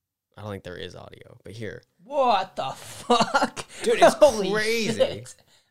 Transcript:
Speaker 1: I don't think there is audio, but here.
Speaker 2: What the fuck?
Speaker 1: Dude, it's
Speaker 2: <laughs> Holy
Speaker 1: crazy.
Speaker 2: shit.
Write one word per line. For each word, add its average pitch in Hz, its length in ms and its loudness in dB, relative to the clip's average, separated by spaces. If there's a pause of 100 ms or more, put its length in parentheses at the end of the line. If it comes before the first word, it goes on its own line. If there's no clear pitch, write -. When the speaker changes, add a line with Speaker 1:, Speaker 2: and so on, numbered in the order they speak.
(360)
Speaker 1:
I 101 60 -18
don't 104 80 -10
think 98 140 -10
there 90 120 -14
is 85 180 -14
audio, - 480 -20
but - 120 -18
here. 107 280 -14 (220)
Speaker 2:
What 240 520 0
the 135 160 -6
fuck? - 920 -2 (180)
Speaker 1:
Dude, 226 200 2
it's 277 120 10
Speaker 2:
<laughs> - 60 -4
Holy 220 320 4
Speaker 1:
crazy. 220 460 0
Speaker 2:
shit. - 360 -2 (360)